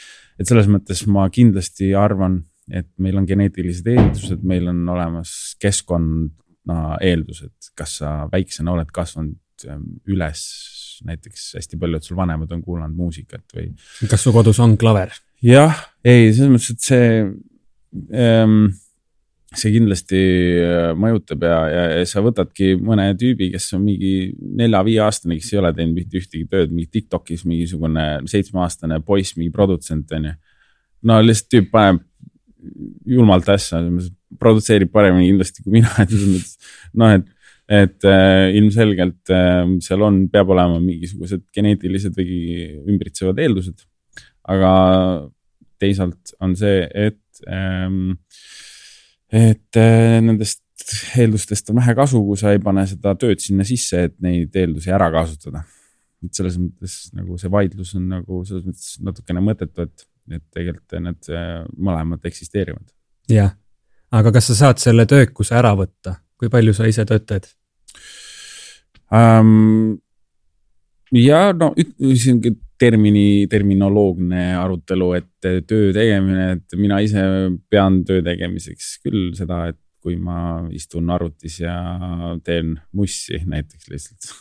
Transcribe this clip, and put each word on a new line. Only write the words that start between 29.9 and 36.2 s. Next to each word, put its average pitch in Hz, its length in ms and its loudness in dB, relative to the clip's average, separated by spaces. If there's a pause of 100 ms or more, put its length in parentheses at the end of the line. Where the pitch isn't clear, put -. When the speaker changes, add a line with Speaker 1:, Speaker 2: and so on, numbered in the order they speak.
Speaker 1:
on 78 160 -6
ju. 78 80 -12 (640)
No 113 160 4
lihtsalt 110 320 2
tüüp 107 180 4
paneb 98 360 4 (1000)
julmalt 107 440 4
asja, 95 320 0 (540)
produtseerib 107 580 2
paremini 92 340 4
kindlasti 95 380 0
kui 98 80 -2
mina, 113 240 6
<laughs> 117 80 2
et 95 80 -2
selles 101 160 2